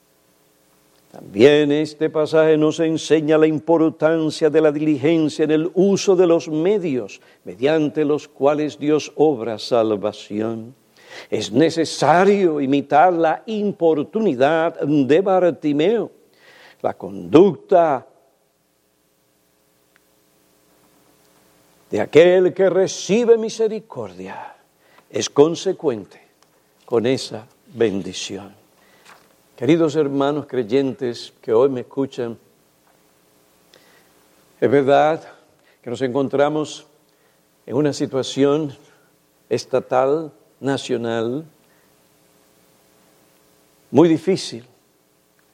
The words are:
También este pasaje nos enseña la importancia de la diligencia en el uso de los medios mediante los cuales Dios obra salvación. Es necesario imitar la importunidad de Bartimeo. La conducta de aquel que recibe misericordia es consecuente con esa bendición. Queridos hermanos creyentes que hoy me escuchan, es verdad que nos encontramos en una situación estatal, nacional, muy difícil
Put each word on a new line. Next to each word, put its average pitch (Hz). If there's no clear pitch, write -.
También 143
este 156
pasaje 156
nos 156
enseña 156
la 156
importancia 156
de 156
la 156
diligencia 156
en 147
el 156
uso 196
de 180
los 165
medios 156
mediante 147
los 143
cuales 147
Dios 147
obra 117
salvación. 110
Es 101
necesario 160
imitar 143
la 165
importunidad 165
de 147
Bartimeo. 180
La 107
conducta 135
de 101
aquel 180
que 190
recibe 202
misericordia 196
es -
consecuente 151
con 113
esa 117
bendición. 98
Queridos 151
hermanos 139
creyentes 123
que -
hoy 127
me 127
escuchan, 120
es 117
verdad 143
que 120
nos 117
encontramos 139
en 113
una 143
situación 139
estatal, 135
nacional, 120
muy 160
difícil 156